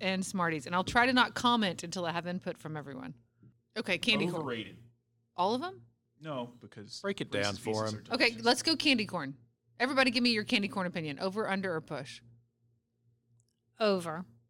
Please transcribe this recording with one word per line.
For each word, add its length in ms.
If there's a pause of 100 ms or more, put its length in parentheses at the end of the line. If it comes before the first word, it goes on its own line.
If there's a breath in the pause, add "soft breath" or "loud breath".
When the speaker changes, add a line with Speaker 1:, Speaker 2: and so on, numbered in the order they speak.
Speaker 1:
and 240
Smarties. 400
And 100
I'll 80
try 220
to 80
not 200
comment 500
until 220
I 60
have 160
input 300
from 200
everyone. 360 (640)
Okay, 200
candy 300
corn. 140
Speaker 2:
Overrated. 360 (580)
Speaker 1:
All 200
of 60
them? 200 (400)
Speaker 2:
No, 300 (100)
because 400
Speaker 3:
Break 200
it 120
Speaker 2:
Reese's 140
Speaker 3:
down 100
for 260
Speaker 2:
Pieces 160
Speaker 3:
him. 100
Speaker 2:
are 60
Speaker 1:
Okay, 140
Speaker 2:
delicious. 160
Speaker 1:
let's 180
go 120
candy 300
corn. 300 (440)
Everybody 320
give 120
me 60
your 160
candy 240
corn 180
opinion. 320
Over, 300
under, 260
or 60
push? 400 (1600)
Speaker 4:
Over. 460 (240)